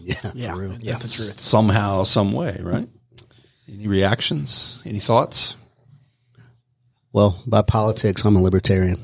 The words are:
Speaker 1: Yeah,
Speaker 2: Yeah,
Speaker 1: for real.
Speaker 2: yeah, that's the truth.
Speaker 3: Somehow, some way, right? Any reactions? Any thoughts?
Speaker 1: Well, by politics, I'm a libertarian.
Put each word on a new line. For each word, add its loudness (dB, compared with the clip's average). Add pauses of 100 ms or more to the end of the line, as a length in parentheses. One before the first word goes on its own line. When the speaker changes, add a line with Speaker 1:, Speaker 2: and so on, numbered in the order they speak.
Speaker 1:
Yeah, -6 (200)
Speaker 2:
Yeah, -10
Speaker 1:
for -10
real. -8
Speaker 2:
yeah, -8
that's -8
the -10 (140)
truth. -8
Speaker 3:
Somehow, 2
some 2
way, -6
right? -6 (840)
Any -10
reactions? 0
Any -6
thoughts? 0 (1600)
Speaker 1:
Well, 4
by 4
politics, 0
I'm 6
a 6
libertarian. 2